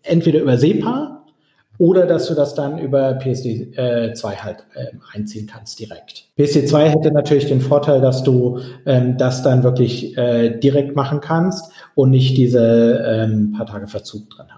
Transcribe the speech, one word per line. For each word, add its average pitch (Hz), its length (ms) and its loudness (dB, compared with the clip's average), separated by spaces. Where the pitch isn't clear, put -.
entweder 165 380 0
über 123 180 2
sepa 233 680 -2
oder 180 280 4
dass 151 200 0
du 156 80 -4
das 143 220 -2
dann 151 240 -6
über 135 340 0
P 127 160 -6
S 113 120 -4
D, 113 340 -8
äh, 120 380 -4
zwei 101 200 -10
halt, - 300 -12
ähm, - 280 -14
einziehen 107 340 -10
kannst - 320 -18
direkt. - 460 -18
P 147 80 2
S 143 120 2
D 143 100 2
zwei 151 260 4
hätte 156 220 2
natürlich 143 340 2
den 135 140 0
Vorteil, 143 400 2
dass 127 240 2
du, 123 340 2
ähm, 127 320 2
das 131 280 0
dann 127 180 4
wirklich, 120 560 0
äh, 117 400 0
direkt 139 380 0
machen 143 240 -2
kannst 175 500 -4
und 131 160 4
nicht 131 260 4
diese, 117 680 4
ähm, 110 500 -2
paar 101 100 -8
Tage 104 200 -12
Verzug 104 440 -14
drin - 160 -20